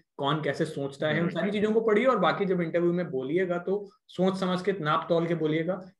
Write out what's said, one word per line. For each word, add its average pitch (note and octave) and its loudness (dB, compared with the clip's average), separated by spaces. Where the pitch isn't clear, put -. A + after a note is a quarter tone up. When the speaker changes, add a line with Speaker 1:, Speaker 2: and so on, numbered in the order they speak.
Speaker 1:
कौन C#3+ 0
कैसे C#3+ -2
सोचता C#3+ -6
है, D#3 0
उन D#3 0
Speaker 2:
हम्म। E3+ 0
Speaker 1:
सारी G3 -2
चीजों G#3+ 0
को A3+ 4
पढ़िए। A3 2
और B3+ 4
बाकी E3+ 2
जब F3+ 0
interview E3+ 2
में F3 -2
बोलिएगा E3 -2
तो F#3+ -4
सोच F#3+ 0
समझ F3+ 0
के, G3 0
नाप D#3 0
तोल E3+ 2
के E3+ 0
बोलिएगा, D#3+ -2